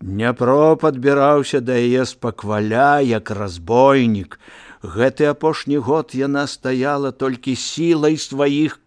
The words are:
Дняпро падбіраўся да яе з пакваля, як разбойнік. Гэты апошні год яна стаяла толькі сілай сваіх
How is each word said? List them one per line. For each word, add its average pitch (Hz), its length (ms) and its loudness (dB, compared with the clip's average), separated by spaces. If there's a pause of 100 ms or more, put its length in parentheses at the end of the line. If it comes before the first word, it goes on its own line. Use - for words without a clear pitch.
Дняпро 123 760 2
падбіраўся 139 840 2
да 123 220 -2
яе 123 220 2
з - 100 -8
пакваля, 110 840 0
як 117 300 -2
разбойнік. 107 1080 0 (440)
Гэты 127 440 0
апошні 147 560 -2
год 143 320 -2
яна 139 320 -2
стаяла 135 640 -4
толькі 131 460 -4
сілай 156 640 0
сваіх 143 680 -2